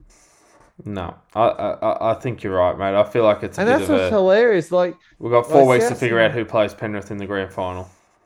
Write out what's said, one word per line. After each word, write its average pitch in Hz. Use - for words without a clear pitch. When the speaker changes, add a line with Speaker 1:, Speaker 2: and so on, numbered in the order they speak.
Speaker 1:
No, 92
I, 107
I, -
I, -
I -
think 120
you're 95
right, 90
mate. 98
I 104
feel 117
like 104
it's 101
a -
Speaker 2:
And 202
Speaker 1:
bit 254
Speaker 2:
that's -
Speaker 1:
of -
Speaker 2:
what's 277
Speaker 1:
a 180
Speaker 2:
hilarious. 202
Like, 180
Speaker 1:
we've 117
got 120
four 151
Speaker 2:
like, 131
Speaker 1:
weeks 127
to -
Speaker 2:
South 120
Speaker 1:
figure 117
out 110
Speaker 2:
Sydney 120
Speaker 1:
who 107
plays 107
Penrith 104
in 104
the 101
grand 95
final. 90